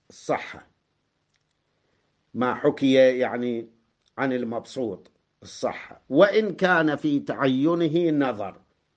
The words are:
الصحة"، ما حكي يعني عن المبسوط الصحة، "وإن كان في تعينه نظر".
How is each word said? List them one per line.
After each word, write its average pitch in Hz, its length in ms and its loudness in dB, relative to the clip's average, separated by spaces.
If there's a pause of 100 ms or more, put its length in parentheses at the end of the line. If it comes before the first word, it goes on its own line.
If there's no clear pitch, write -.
الصحة"، - 580 -8 (1700)
ما 120 220 -2
حكي 143 380 0
يعني 123 760 2 (480)
عن 131 160 -2
المبسوط 117 800 -8 (320)
الصحة، - 640 -10
"وإن 202 440 4
كان 165 420 2
في 143 240 0
تعينه 147 1080 0
نظر". 101 280 -6 (420)